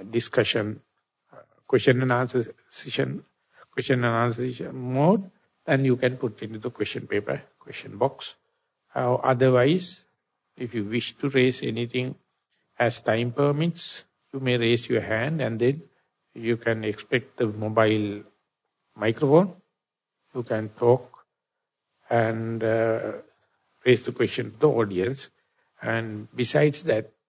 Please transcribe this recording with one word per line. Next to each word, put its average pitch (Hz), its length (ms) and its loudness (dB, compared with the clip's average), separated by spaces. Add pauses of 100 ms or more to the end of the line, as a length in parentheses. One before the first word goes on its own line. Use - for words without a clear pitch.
discussion, 113 760 -2 (520)
uh, - 40 -20 (300)
question 127 360 4
and 127 100 2
answer 123 420 0 (160)
session, - 540 -6 (480)
question 127 320 0
and 117 100 2
answer 120 360 0
session - 240 -10
mode, 139 560 2 (360)
and 135 200 2
you 123 100 4
can 127 200 0
put 117 260 -6
into 110 160 -12
the 123 120 -8
question - 360 -6
paper, 104 360 -4 (160)
question - 380 -16
box. - 400 -4 (580)
Uh, 127 200 0
otherwise, 131 920 2 (520)
if 120 180 -10
you 107 100 -2
wish 113 320 -4
to 143 120 -4
raise 127 340 2
anything 123 520 -4 (640)
as 113 220 0
time 120 320 0
permits, 147 720 -2 (280)
you 135 80 -8
may 127 160 0
raise 117 320 0
your 117 120 0
hand, 127 400 -2
and 113 200 -4
then 139 220 2 (520)
you 117 220 -2
can 110 280 -2
expect - 520 -4
the 120 100 0
mobile 107 760 0 (720)
microphone. 143 580 2 (800)
You 127 80 -6
can 110 280 -4
talk - 540 2 (840)
and, 113 540 0
uh, 113 500 0 (720)
raise 127 180 4
the 123 100 -8
question 110 400 -2
to - 60 -20
the 151 100 4
audience. 113 640 -2 (500)
And 113 540 -6
besides 147 500 2
that, 113 260 -2 (180)